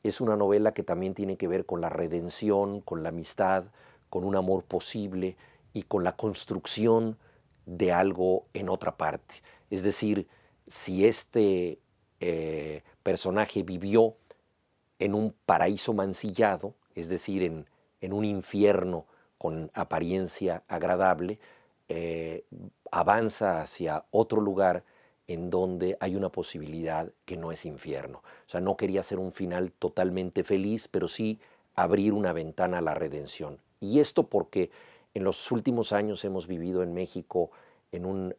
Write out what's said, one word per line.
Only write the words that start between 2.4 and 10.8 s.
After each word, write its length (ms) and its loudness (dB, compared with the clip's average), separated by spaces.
con 220 -6
la 80 -2
amistad, 540 0
con 140 -2
un 100 0
amor 300 2
posible 720 -4
y 100 -6
con 200 0
la 140 0
construcción 1000 0
de 260 0
algo 600 2
en 140 -6
otra 280 -4
parte. 400 -6
Es 140 -2
decir, 420 2
si 400 2